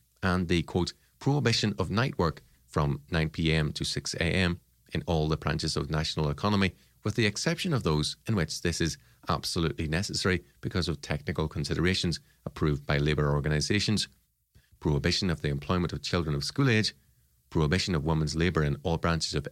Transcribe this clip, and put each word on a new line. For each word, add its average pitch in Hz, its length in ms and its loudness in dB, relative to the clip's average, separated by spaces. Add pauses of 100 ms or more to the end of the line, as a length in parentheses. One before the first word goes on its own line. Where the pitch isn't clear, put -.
(240)
and 90 240 2
the, 85 160 2
quote, - 300 -2 (260)
"prohibition 117 580 2
of 82 140 -2
night 120 260 0
work 82 240 0 (240)
from 71 360 0 (100)
nine 80 180 0
P 80 240 0
M 78 200 2
to 80 120 -6
six - 300 -6
A - 80 -2 (260)
M 87 100 -4 (340)
in 80 120 -4
all 80 220 2
the 78 100 0
branches 78 400 -2
of 73 140 -4
national 78 400 0
economy, 98 420 0 (300)
with 107 120 -4
the 110 120 2
exception 165 440 -2
of 123 120 0
those 76 340 2 (100)
in 113 80 0
which 80 260 -2
this 85 200 -2
is 80 160 0 (320)
absolutely 82 580 -2
necessary 87 560 0 (180)
because 87 260 -2
of 80 140 -4
technical 78 460 -2
considerations 78 720 0 (260)
approved 73 400 0
by 73 120 0
labour 73 360 2
organisations, 76 760 0 (720)
prohibition 80 500 0
of 78 120 -2
the 76 80 -2
employment 82 420 0
of 71 100 -8
children 80 320 -2
of 71 120 -2
school 135 240 2
age, 107 260 2 (540)
prohibition 87 440 2
of 73 120 0
women's 78 300 2
labour 80 280 2
in 71 200 0
all 82 140 0
branches 82 360 -2
of 73 180 -2